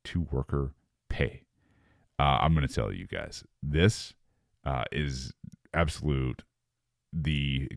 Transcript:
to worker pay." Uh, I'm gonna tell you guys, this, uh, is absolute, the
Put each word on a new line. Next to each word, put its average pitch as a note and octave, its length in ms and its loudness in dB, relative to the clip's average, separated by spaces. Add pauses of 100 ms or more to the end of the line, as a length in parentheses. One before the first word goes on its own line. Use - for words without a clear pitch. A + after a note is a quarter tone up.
to - 160 -2
worker C#2 540 -2 (340)
pay." - 340 -4 (760)
Uh, C#2 220 4
I'm D#2+ 140 4
gonna D2 140 2
tell G#1 240 -2
you G1+ 140 -10
guys, - 360 -10 (200)
this, D#2 520 4 (500)
uh, C2+ 280 -2
is C2 400 -4 (400)
absolute, C#2+ 720 0 (680)
the C#2+ 640 0